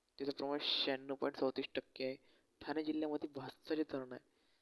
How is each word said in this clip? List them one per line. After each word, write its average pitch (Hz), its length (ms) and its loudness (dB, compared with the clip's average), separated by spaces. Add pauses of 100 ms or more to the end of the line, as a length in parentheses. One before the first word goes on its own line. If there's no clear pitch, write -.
(180)
त्याचं 139 140 0
प्रमाण 143 280 0
शहाण्णव 135 540 0
पॉइंट 139 220 0
चौतीस 135 380 2
टक्के - 300 -4
आहे. 131 120 -2 (440)
ठाणे 151 240 -2
जिल्ह्यामध्ये 156 500 0
भातसा 135 400 -6
जे 151 160 2
धरण 131 220 -4
आहे, 123 80 -10 (420)